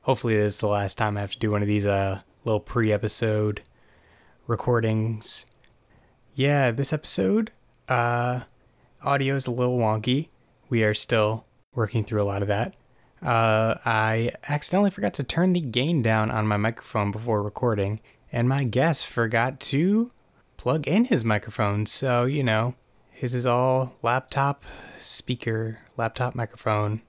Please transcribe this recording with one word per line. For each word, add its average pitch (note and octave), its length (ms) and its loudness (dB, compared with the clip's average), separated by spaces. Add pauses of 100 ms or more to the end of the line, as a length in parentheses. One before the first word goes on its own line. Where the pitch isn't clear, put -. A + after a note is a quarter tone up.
Hopefully B2 360 0
this G#2 160 2
is - 60 -2
the A2 80 0
last G2+ 280 0
time G#2 220 -2
I G2+ 40 -4
have G2+ 100 -8
to - 80 -14
do A2 100 0
one G#2 140 0
of G2+ 40 0
these, G#2 200 0
uh, G2 340 0 (220)
little A2 160 0
pre-episode G#2+ 1000 0 (840)
recordings. A2 1000 -2 (880)
Yeah, C#3 340 2
this C3 240 -2
episode, G3+ 560 0 (400)
uh, A#2+ 520 0 (600)
audio C#3 320 0
is C3+ 140 -2
a B2+ 40 -4
little B2 280 0
wonky. A2+ 480 0 (420)
We A#2 140 4
are G#2+ 100 4
still A2 540 0 (260)
working A2 300 0
through G#2+ 180 0
a G2+ 80 2
lot G2 140 -2
of G2+ 60 -2
that. A2 260 0 (480)
Uh, A2+ 600 2
I A2+ 500 0 (140)
accidentally F3+ 440 0
forgot G3 240 -4
to C#3+ 80 -6
turn F3+ 300 2
the F3 60 2
gain C3+ 440 0
down A2 260 2
on G#2+ 160 0
my G#2 120 2
microphone G#2+ 520 -2
before A2 320 -2
recording, G#2 600 -2 (300)
and A#2+ 160 0
my C#3 180 2
guest C3 420 0
forgot A#2 540 -2
to G3+ 500 0 (460)
plug C#3 300 -2
in G3+ 180 4
his C3+ 200 0
microphone, G#2 640 0
so, B2 380 2
you C#3 180 -2
know, A2+ 320 0 (340)
his B2 240 -6
is B2 140 -2
all B2+ 560 2
laptop C3+ 600 0 (360)
speaker, A2+ 800 -4 (180)
laptop B2 380 -4
microphone. G#2+ 720 -2